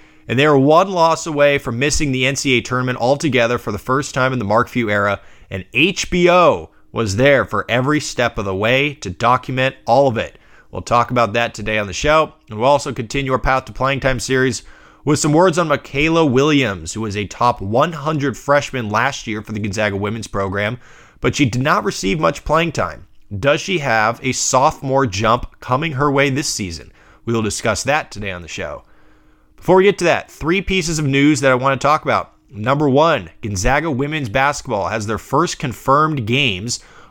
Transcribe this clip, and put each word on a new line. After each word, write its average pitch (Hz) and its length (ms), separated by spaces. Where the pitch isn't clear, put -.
and 117 100
they 143 60
are 147 120
one 156 340
loss 165 360
away 143 300
from 120 200
missing 143 360
the 127 120
N 135 120
C 131 180
A - 40
A - 20
tournament 127 360
altogether 123 600
for 110 160
the 104 40
first 135 360
time 131 180
in 127 80
the 107 60
Mark 110 240
Few 117 200
era, 101 300
and 95 240
H 170 360
B 175 200
O 151 400
was 110 240
there 131 260
for 101 240
every 127 320
step - 380
of 110 80
the 98 100
way 131 380
to - 160
document 127 640
all 135 220
of 117 80
it. 87 220
We'll 95 100
talk 117 300
about 117 220
that 117 200
today 107 240
on 104 100
the 92 60
show, 151 400
and 107 80
we'll 120 120
also 143 240
continue 131 400
our 123 60
Path 131 260
to 104 80
Playing 135 260
Time 131 220
series 131 420
with 151 160
some 151 140
words 170 240
on 175 100
Michaela 156 580
Williams, 127 680
who 107 80
was 104 160
a 104 100
top 120 320
one 117 320
hundred 143 460
freshman 135 520
last 120 380
year 107 140
for 110 100
the 107 80
Gonzaga 104 380
women's 104 300
program, 101 520
but 131 160
she 151 80
did 120 180
not 170 220
receive 185 380
much 165 240
playing 160 260
time. 82 340
Does 143 220
she 190 200
have 113 440
a 131 80
sophomore 135 760
jump 110 540
coming 147 320
her 143 180
way 139 200
this 135 180
season? - 460
We 113 80
will 113 80
discuss 107 420
that 143 260
today 101 220
on 90 100
the 85 60
show. 76 380
Before - 180
we 190 80
get 196 140
to 180 80
that, 139 260
three 170 300
pieces 170 380
of 156 60
news 139 360
that 135 100
I 131 40
want 127 260
to - 40
talk 151 180
about. 107 320
Number 135 380
one, 135 420
Gonzaga 123 500
women's 143 380
basketball 127 580
has 104 180
their 107 120
first 151 420
confirmed 139 640
games 117 540